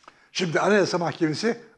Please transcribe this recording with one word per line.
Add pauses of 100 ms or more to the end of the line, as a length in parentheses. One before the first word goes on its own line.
(320)
Şimdi
Anayasa
Mahkemesi (180)